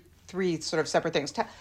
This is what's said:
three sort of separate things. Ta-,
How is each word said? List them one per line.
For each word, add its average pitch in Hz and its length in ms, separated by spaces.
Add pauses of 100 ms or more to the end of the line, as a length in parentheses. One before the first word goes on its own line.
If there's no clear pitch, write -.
(260)
three 180 340
sort 165 200
of 143 80
separate 165 240
things. 147 180
Ta-, 220 160 (140)